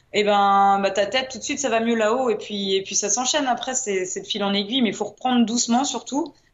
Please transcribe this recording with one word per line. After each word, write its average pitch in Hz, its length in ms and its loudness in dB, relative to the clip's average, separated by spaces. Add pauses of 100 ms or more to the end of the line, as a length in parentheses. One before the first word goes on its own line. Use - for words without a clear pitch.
(120)
Et 208 100 0
ben, 196 580 4
bah, 196 120 0
ta 202 140 0
tête, 254 260 -4
tout 226 60 -12
de 202 60 -16
suite, 285 140 -4
ça 269 100 -2
va 226 120 2
mieux 233 160 0
là-haut, 226 340 2
et 208 60 0
puis, 196 400 -2
et 190 60 0
puis 196 120 -10
ça 202 160 -2
s'enchaîne 254 380 0
après, 247 260 -2
c'est, 196 300 -2
c'est 185 160 -8
de 185 60 -14
fil 202 180 -4
en 196 100 0
aiguille, 208 280 0
mais 202 100 2
faut 202 140 -6
reprendre 247 380 2
doucement 233 380 0
surtout. 277 500 -4 (220)